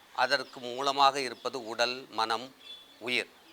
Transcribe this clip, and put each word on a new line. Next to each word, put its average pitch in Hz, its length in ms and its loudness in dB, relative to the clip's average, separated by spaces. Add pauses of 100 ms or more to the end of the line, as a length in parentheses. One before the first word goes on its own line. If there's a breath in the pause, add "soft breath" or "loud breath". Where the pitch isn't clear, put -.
(160)
அதற்கு 131 440 0
மூலமாக 135 600 2
இருப்பது 123 480 -6
உடல், 120 420 0
மனம், 113 460 -2 (440)
உயிர். 117 300 -2 (240)